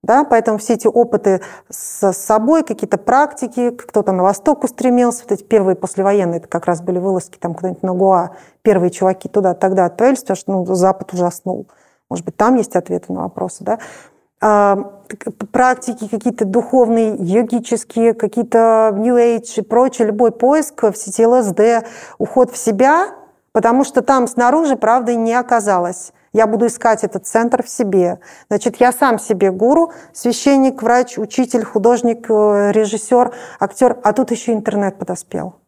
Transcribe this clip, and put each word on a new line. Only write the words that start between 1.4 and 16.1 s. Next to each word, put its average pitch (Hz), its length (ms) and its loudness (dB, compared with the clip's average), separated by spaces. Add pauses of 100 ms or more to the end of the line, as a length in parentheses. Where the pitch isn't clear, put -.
с - 440 -4
собой, 233 500 0
какие-то - 340 -4
практики, 247 760 -2
кто-то 208 400 -2
на 185 120 0
восток 240 400 0
устремился, 247 600 0
вот - 80 -6
эти 196 120 -4
первые 190 320 2
послевоенные — 190 640 -2
это 170 80 -18
как - 200 -6
раз 170 140 -2
были 180 180 -4
вылазки 185 400 -4
там 175 160 -6
куда-нибудь 185 280 -8
на 185 120 -2
Гоа, 180 400 2 (260)
первые 180 300 2
чуваки 190 380 -2
туда 185 260 0
тогда 190 300 0
отправились, 233 360 0
потому 185 160 -6
что, - 140 -8
ну, 185 240 -2
Запад 190 380 0
ужаснул. 180 540 -4 (400)
Может 170 160 -10
быть, - 140 -12
там 233 180 4
есть 233 200 -2
ответы 180 380 -4
на 180 100 -8
вопросы, 185 400 -10
да? 220 160 -4 (600)
А, 208 340 4 (320)
так, - 280 -12
п-, 208 120 -10
практики 254 600 -2
какие-то 226 380 -4